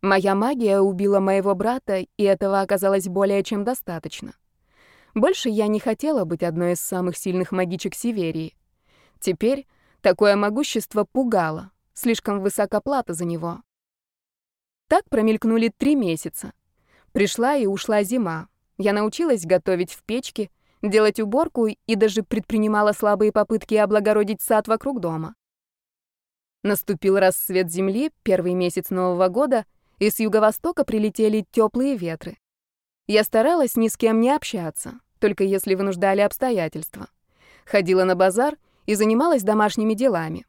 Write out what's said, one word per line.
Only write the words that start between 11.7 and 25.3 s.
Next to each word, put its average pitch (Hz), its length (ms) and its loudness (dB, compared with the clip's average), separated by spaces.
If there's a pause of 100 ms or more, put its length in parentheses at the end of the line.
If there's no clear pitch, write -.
слишком 214 460 -2
высока 202 400 -2
плата 262 340 -4
за 170 100 -8
него. 170 380 -8 (1300)
Так - 200 2
промелькнули 220 680 2
три 294 200 0
месяца. 175 580 -6 (600)
Пришла 233 420 0
и 262 120 0
ушла 208 360 0
зима. 185 460 -4 (280)
Я 202 160 0
научилась 214 540 0
готовить 180 460 0
в - 100 -20
печке, 220 480 -6 (320)
делать 214 380 2
уборку 233 480 0
и - 260 -4
даже 208 280 0
предпринимала 214 680 0
слабые 208 380 2
попытки 214 460 0
облагородить 208 680 2
сад 214 260 0
вокруг 226 320 -2
дома. 165 340 -6 (1300)